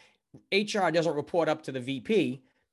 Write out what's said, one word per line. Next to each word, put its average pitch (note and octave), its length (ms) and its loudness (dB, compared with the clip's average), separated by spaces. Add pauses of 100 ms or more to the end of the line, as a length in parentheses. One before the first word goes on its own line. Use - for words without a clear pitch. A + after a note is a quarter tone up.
(520)
H G#3 240 0
R F#3 160 2
doesn't D#3+ 220 2
report D3+ 340 0
up D#3 160 0
to - 80 -10
the C3 80 -6
V C3 200 -6
P. D#3+ 420 0 (320)